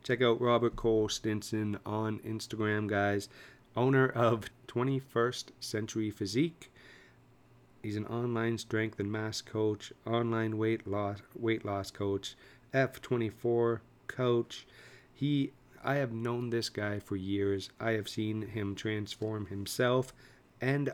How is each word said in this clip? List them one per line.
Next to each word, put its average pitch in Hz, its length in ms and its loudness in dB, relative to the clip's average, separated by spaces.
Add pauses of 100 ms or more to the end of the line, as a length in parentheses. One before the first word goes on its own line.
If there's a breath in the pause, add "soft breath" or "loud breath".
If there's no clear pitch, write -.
Check 123 180 2
out 120 200 6
Robert 120 340 4
Cole 110 320 4
Stinson 107 760 -2
on 110 340 -2
Instagram, 107 680 -2
guys. 101 420 2 (480 loud breath)
Owner 131 320 6
of 117 400 2 (180)
Twenty-first 127 960 0
Century 107 500 -2
Physique. 117 580 -2 (1120 loud breath)
He's 104 140 -4
an 107 120 -4
online 117 500 -2
strength 110 420 -2
and 101 100 -2
mass 107 320 -4
coach, 107 520 -2 (120)
online 113 520 0
weight 110 280 0
loss, 101 340 -2 (140)
weight 113 300 0
loss 98 280 -4
coach, 98 440 -2 (380 loud breath)
F 135 260 0
twenty-four 117 840 0 (260)
coach. 120 600 0 (460 loud breath)
He, 143 400 0 (280)
I 135 140 0
have 135 160 -2
known 120 380 -2
this 113 180 0
guy 104 320 -2
for - 160 -6
years. 98 540 0 (100)
I 113 120 0
have 107 180 -2
seen 110 320 -2
him 101 340 -4
transform 107 680 -4
himself 123 680 0 (460 loud breath)
and 139 340 0